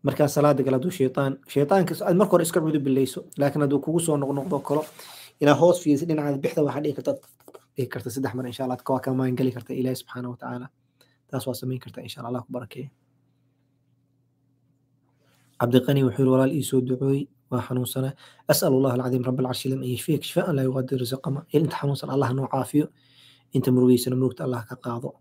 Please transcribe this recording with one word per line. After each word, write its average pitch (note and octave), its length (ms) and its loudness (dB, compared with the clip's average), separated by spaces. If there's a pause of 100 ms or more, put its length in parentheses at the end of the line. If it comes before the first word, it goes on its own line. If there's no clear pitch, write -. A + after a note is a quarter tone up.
Markaa D3 240 0
salaada C#3+ 360 2
gala C3 140 2
hadduu B2 140 -2
shaytaan, C3+ 420 -2 (140)
shaytaanka E3 480 2
s-, - 60 -8
aad F3 140 2
marka G3 160 4
hore E3+ 140 6
iska E3+ 160 0
cudu D#3 180 0
billayso, C3+ 400 0 (180)
laakiin C#3+ 260 2
hadduu C#3 160 2
kugu D#3+ 200 0
soo D#3+ 180 0
noqnoqdo C#3+ 460 -2
kalo, D3 180 0 (580)
inaad C#3+ 200 8
hoos F3 220 8
fiiriso D3 260 2
dhinacaada D3 300 0
bixda, D#3 260 -2
waxaa C#3+ 200 -2
dhihi D3 120 -2
karta, - 160 -4 (600)
dhihi B2+ 180 -4
karta A2+ 200 -8
saddex A#2+ 260 -4
mar, B2+ 120 -6
insha A#2+ 160 -8
Allah, B2+ 140 -4 (100)
waa C3 120 0
ka C3+ 140 -6
magan B2+ 220 0
geli B2+ 160 0
karta A#2 220 -12
Ilaahay B2+ 220 -2
subxaanahu B2 380 -12
wa A#2+ 40 -14
tacaala. B2 300 -10 (600)
Taas C3 180 -6
waa B2+ 80 -4
samayn B2+ 260 -6
karta, - 220 -16
insha B2 180 -14
Allah, A#2+ 100 -10
Allah B2 140 -6
ku - 100 -16
barakeeyo. B2 360 -12 (2750)
Cabdiqani B2+ 440 4
wuxuu B2+ 180 0
yiri, C3 100 6
"Walaal C3 220 4
ii D3 100 0
soo C3 180 2
ducooy, C3+ 380 0 (300)
waa B2 120 -2
xanuunsanaa. B2+ 520 -4 (360)
أسأل D#3+ 240 4
الله C3 220 2
العظيم B2+ 280 -2
رب B2+ 160 -2
العرش B2+ 260 -4
العظيم C3 180 -2
أن B2+ 60 -4
يشفيك B2 340 -2
شفاء - 280 0
لا C3+ 120 2
يغادر C3 400 -2
سقما." C3 380 -4 (120)
Inta D3+ 220 2
xanuunsan C#3+ 340 -4
Allah C3+ 240 2
noo C3+ 140 -2
caafiyo, C#3 380 0 (680)
inta C3 180 2
murugaysana B2+ 440 4
murugta C3 280 -2
Allah B2 220 -4
ka B2 100 -14
qaado. A#2+ 340 -8 (120)